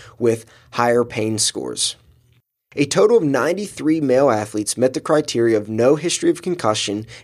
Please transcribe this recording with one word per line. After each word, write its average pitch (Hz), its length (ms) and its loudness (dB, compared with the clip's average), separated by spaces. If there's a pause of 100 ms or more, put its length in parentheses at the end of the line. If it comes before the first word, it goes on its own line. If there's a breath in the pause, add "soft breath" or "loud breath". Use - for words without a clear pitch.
(180 loud breath)
with 117 280 0 (260 soft breath)
higher 120 320 2
pain 110 340 -4
scores. - 580 -6 (800)
A 143 100 0
total 214 320 4
of 190 40 -2
ninety-three 156 800 0
male 135 300 4
athletes 107 480 -2
met 127 160 2
the 123 60 -6
criteria 120 580 2
of 104 100 -6
no 117 280 2
history 165 340 -2
of 165 100 0
concussion 110 640 -2 (180 loud breath)